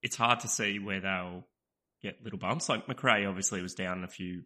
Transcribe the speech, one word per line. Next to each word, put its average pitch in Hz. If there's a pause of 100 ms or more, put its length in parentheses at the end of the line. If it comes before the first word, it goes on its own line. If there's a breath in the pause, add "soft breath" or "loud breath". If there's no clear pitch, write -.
it's -
hard 120
to 117
see 104
where 98
they'll 90 (540)
get 101
little 104
bumps. 113
Like, 110
McRae 113
obviously 95
was 92
down 92
a 87
few, 90